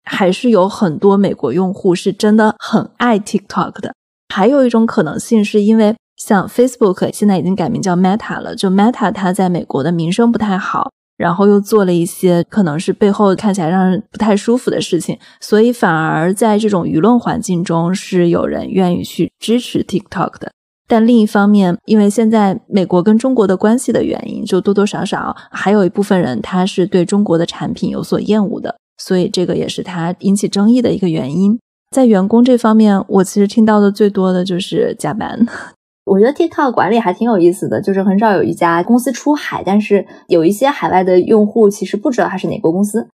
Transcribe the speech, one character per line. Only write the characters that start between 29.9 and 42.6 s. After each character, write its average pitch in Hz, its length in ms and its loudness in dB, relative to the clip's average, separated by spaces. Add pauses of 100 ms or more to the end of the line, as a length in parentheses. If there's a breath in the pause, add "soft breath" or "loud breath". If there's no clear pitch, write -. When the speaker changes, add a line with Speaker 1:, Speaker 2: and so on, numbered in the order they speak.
Speaker 1:
引 190 140 0
起 202 140 -2
争 208 220 2
议 247 120 2
的 208 100 0
一 165 60 -2
个 185 100 -2
原 156 260 -4
因。 202 240 0 (320)
在 262 140 2
员 196 220 4
工 233 180 4
这 254 140 4
方 220 180 2
面， 208 320 4
我 196 160 2
其 208 160 -2
实 202 60 4
听 220 180 2
到 214 160 4
的 202 100 4
最 202 200 2
多 190 220 0
的 180 120 -2
就 180 160 -4
是 - 380 -2
加 151 160 -6
班。 - 320 -2 (580 loud breath)
Speaker 2:
我 196 160 2
觉 214 40 6
得 262 80 4
TikTok 320 400 -2
管 165 180 0
理 233 100 2
还 185 120 0
挺 226 160 -4
有 220 100 2
意 170 120 4
思 175 180 -4
的， 107 120 -2
就 196 140 -2
是 190 80 0
很 190 160 2
少 220 160 2
有 170 80 0
一 - 100 -2
家 170 300 0
公 233 160 2
司 247 120 -4
出 285 240 -2
海， - 300 -8
但 202 160 0
是 202 260 0 (220 loud breath)
有 165 160 4
一 180 80 2
些 269 160 0
海 - 220 -4
外 185 120 2
的 185 180 2
用 214 260 2
户 214 240 2
其 202 160 -6
实 202 100 -4
不 240 140 -2
知 233 100 -2
道 175 80 0
它 190 80 -6
是 180 120 -6
哪 165 100 -6
国 160 120 0